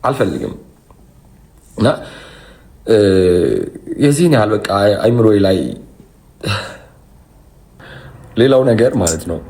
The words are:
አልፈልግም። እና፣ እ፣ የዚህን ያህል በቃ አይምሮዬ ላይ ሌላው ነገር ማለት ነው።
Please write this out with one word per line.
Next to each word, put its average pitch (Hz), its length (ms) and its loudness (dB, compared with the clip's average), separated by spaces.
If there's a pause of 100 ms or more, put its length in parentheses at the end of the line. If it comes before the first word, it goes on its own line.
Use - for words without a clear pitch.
አልፈልግም። 98 520 -4 (1200)
እና፣ - 120 0 (960)
እ፣ 113 100 4 (1000)
የዚህን 147 340 2
ያህል 107 180 2
በቃ 107 180 -4 (300)
አይምሮዬ 113 400 2
ላይ 95 200 2 (2750)
ሌላው 131 280 4
ነገር 120 300 2
ማለት 104 320 -2
ነው። 82 120 -8 (120)